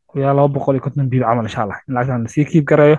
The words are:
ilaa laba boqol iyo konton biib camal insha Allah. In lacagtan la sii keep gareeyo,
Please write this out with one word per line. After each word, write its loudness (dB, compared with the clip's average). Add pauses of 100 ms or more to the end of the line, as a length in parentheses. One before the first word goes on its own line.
(160)
ilaa 0
laba 4
boqol -2
iyo -4
konton -4
biib 0
camal 0
insha -6
Allah. -8
In -8
lacagtan -2
la -8
sii -2
keep 0
gareeyo, 4